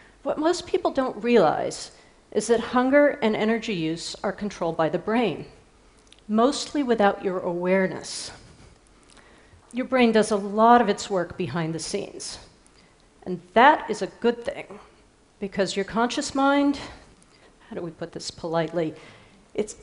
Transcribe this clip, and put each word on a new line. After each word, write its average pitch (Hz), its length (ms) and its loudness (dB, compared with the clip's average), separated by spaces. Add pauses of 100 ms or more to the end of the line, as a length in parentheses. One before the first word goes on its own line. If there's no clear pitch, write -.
(220)
What - 160 -4
most 330 300 0
people - 240 0
don't 247 320 -2
realize 160 680 2 (400)
is 214 160 -2
that 226 300 0
hunger 269 440 4
and 220 140 2
energy 220 400 -2
use 165 480 -4
are 208 80 -2
controlled 185 460 -6
by 160 120 2
the 165 200 -2
brain, 214 380 0 (800)
mostly 262 560 0
without 202 400 2
your 185 160 -2
awareness. 180 880 -2 (1400)
Your 247 140 -6
brain 247 260 4
does 214 180 4
a 214 60 2
lot 220 440 6
of 214 80 2
its 202 220 -4
work 175 260 -2
behind 165 380 -4
the 156 60 -6
scenes. - 580 -8 (840)
And 180 160 -6 (140)
that 285 360 6
is 208 120 -6
a 180 180 -8
good 233 240 -2
thing, - 340 -10 (640)
because 190 340 -2
your 196 100 -2
conscious 240 480 -4
mind, 285 460 2 (920)
how 226 60 -16
do 185 80 -8
we 170 80 -8
put 165 220 -12
this - 180 -12
politely, 165 640 -2 (580)
it's - 300 -6